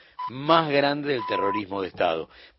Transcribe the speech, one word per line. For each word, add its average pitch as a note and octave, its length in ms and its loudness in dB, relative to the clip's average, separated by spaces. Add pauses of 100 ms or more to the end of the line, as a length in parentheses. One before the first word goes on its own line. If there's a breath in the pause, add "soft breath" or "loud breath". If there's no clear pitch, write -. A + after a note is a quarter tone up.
(300 soft breath)
más D#3 400 2
grande C#3+ 440 0
del A#2 140 -2
terrorismo G2 540 -2
de F#2 60 -4
Estado. E2 420 0 (300 loud breath)